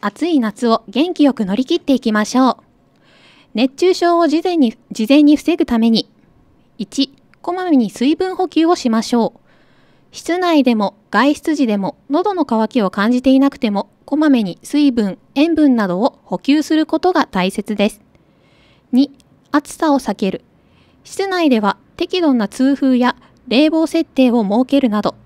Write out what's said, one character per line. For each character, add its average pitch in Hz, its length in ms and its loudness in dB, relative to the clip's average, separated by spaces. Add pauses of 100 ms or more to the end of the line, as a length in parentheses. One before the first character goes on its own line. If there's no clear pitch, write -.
暑 208 240 -6
い 330 140 0
夏 226 280 -2
を 226 200 2
元 294 260 -2
気 294 100 2
よ 269 80 2
く 220 140 -4
乗 190 100 -4
り 254 80 -2
切 339 120 -2
っ 339 40 -2
て 277 140 -2
い 247 60 -2
き 220 120 -2
ま 214 140 0
し - 120 -2
ょ 262 120 4
う。 - 60 -4 (960)
熱 254 220 -2
中 359 180 2
症 339 240 0
を 339 80 2
事 311 180 0
前 349 140 -2
に、 233 180 2 (140)
事 220 180 -4
前 294 140 6
に 294 140 6
防 320 200 -2
ぐ 311 80 0
た 240 140 -2
め 226 100 2
に、 220 180 0 (720)
一、 269 380 -6 (260)
こ 349 140 -8
ま 370 100 -6
め 320 140 2
に 220 100 0
水 269 260 -2
分 370 220 -6
補 370 120 -4
給 320 180 0
を 339 100 2
し - 140 -4
ま 220 100 0
し - 140 -6
ょ 226 220 0
う。 - 40 -20 (680)
室 - 260 -6
内 339 260 2
で 240 120 2
も 202 200 -4 (160)
外 262 240 2
出 320 200 -4
時 277 120 -2
で 208 120 -2
も、 190 180 -6 (140)
喉 370 240 -2
の 339 100 -2
渇 220 240 -2
き 240 140 -2
を 185 80 0
感 208 200 0
じ 247 120 0
て 269 80 2
い 262 100 4
な 277 80 2
く - 80 -6
て 220 140 -2
も、 202 180 -4 (160)
こ 285 140 -4
ま 311 100 2
め 254 140 4
に 175 200 -6
水 285 300 0
分、 208 240 -2 (180)
塩 320 200 2
分 294 220 4
な 208 120 0
ど 180 120 -2
を 254 240 -2
補 175 160 -6
給 294 200 0
す 311 160 -2
る 311 80 2
こ 320 140 -4
と 359 160 0
が 302 120 0
大 185 240 -2
切 214 240 -8
で 202 140 0
す。 - 140 -8 (880)
二、 277 180 2 (400)
暑 294 220 -4
さ 311 220 0
を 277 40 0
避 208 160 -6
け 190 160 -4
る。 - 120 -10 (640)
室 - 220 -6
内 359 220 0
で 247 100 2
は 202 200 -2 (180)
適 359 240 -4
度 302 140 2
な 214 140 -2
通 269 260 0
風 262 240 0
や 247 180 0 (320)
冷 302 220 2
房 320 160 0
設 330 220 -2
定 254 220 2
を 233 140 2
設 208 220 0
け 277 140 2
る 262 80 0
な 208 140 -2
ど - 120 -2 (120)